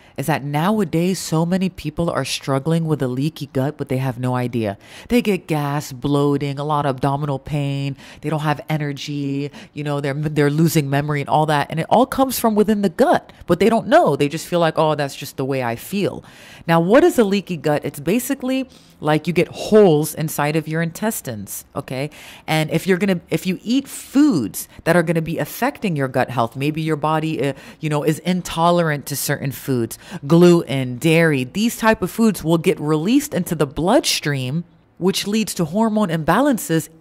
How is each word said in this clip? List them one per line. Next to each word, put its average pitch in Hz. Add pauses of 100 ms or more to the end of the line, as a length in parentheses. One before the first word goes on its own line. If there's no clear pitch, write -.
(160)
is 139
that 139
nowadays 170
so 165
many 185
people 170
are 135
struggling 160
with 147
a 131
leaky 135
gut, 143
but -
they 131
have 131
no 127
idea. 117 (320)
They 240
get 190
gas, 147
bloating, 143
a 143
lot 147
of 135
abdominal 143
pain. 139 (240)
They 147
don't 151
have 147
energy. 143 (220)
You 147
know, 143
they're, 139
they're 147
losing 151
memory 147
and 135
all 151
that. 147
And 160
it -
all 240
comes 262
from 220
within 208
the 196
gut, 277 (120)
but 170
they 202
don't 226
know. 240
They 143
just 156
feel 175
like, 160
"Oh, 156
that's 139
just -
the 135
way 135
I 117
feel." 185 (420)
Now, 165
what 214
is 339
a 226
leaky 196
gut? 147
It's 143
basically 254 (320)
like 151
you 175
get 160
holes 160
inside 151
of 151
your 160
intestines, 160 (100)
okay? 139 (360)
And 156
if 165
you're 185
gonna, 185
if 165
you 185
eat 262
foods 214 (160)
that 165
are 170
gonna 165
be 160
affecting 214
your 135
gut 123
health, 123
maybe 151
your 156
body, 156
uh, 135 (260)
you 156
know, 147
is 156
intolerant 170
to 139
certain 139
foods, 120 (300)
gluten, 160
dairy, 160
these 208
type 220
of 180
foods 220
will 165
get 165
released 156
into 175
the 151
bloodstream, 147 (320)
which -
leads 214
to 180
hormone 208
imbalances 165 (120)